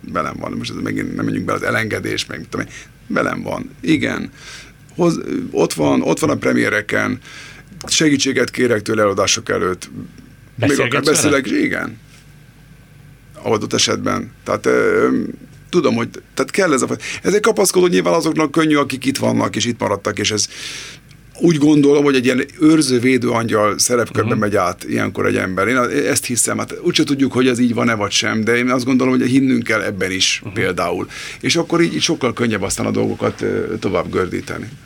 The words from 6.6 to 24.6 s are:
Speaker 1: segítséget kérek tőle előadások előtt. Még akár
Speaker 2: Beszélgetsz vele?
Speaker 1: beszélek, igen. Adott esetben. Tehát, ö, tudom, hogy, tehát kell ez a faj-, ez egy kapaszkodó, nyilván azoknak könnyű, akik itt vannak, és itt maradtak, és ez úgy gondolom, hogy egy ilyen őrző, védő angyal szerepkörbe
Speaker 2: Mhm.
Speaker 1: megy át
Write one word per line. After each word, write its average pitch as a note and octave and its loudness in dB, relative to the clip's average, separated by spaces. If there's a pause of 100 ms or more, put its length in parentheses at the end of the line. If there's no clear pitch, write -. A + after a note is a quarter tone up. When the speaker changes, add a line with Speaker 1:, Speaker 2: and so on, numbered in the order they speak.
Speaker 1:
segítséget C3+ 2
kérek A#2 0
tőle A2 0
előadások G2 0
előtt. F#2 -2
Még - -6
akár C#3 2
Speaker 2:
Beszélgetsz C#3 2
vele? C#3 4
Speaker 1:
beszélek, - 0
igen. - -4 (1400)
Adott G#2+ -2
esetben. G2+ -2 (140)
Tehát, G2+ -2
ö, A#2 4 (600)
tudom, C3+ 2
hogy, A#2 -2 (260)
tehát C3+ -2
kell F#3 2
ez B2 2
a A#2+ 0
faj-, A#2+ -4 (260)
ez F#3 0
egy G#3 4
kapaszkodó, F#3+ 2
nyilván F3 2
azoknak D#3 2
könnyű, D#3 2
akik C3 -2
itt C#3 0
vannak, A2 0
és G#2+ 0
itt A#2 -2
maradtak, G2+ -2
és G#2 -2
ez G#2 -2 (920)
úgy E3+ 6
gondolom, C#3+ 6
hogy C#3+ 4
egy B2+ 2
ilyen B2+ 2 (160)
őrző, D3+ 6
védő B2 2
angyal G#2+ 2
szerepkörbe A2+ 0
Speaker 2:
Mhm. G#2+ 0
Speaker 1:
megy G#2 0
át F2+ 0